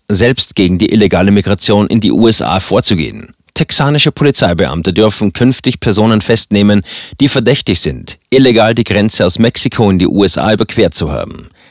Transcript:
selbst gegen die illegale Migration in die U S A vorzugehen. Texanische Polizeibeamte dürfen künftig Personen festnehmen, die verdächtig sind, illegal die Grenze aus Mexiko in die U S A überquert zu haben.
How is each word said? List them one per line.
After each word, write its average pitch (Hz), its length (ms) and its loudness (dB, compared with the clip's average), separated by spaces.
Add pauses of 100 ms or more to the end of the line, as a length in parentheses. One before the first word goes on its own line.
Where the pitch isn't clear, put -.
selbst 113 480 0
gegen 92 220 0
die 107 160 0
illegale 98 360 2
Migration 101 580 0
in 113 120 0
die 92 140 0
U 113 160 4
S 110 120 0
A 87 200 -2
vorzugehen. 80 720 -2 (200)
Texanische 147 600 0
Polizeibeamte 87 800 0
dürfen 107 400 0
künftig - 480 -2
Personen 110 400 2
festnehmen, 104 640 2 (360)
die 285 80 2
verdächtig 127 540 0
sind, - 360 -8 (120)
illegal 117 440 4
die 113 120 0
Grenze 104 400 0
aus 90 120 -2
Mexiko 113 520 0
in 92 100 2
die 87 80 2
U 98 160 2
S 90 140 0
A 110 160 0
überquert 101 420 -2
zu 76 160 -4
haben. - 380 -10 (200)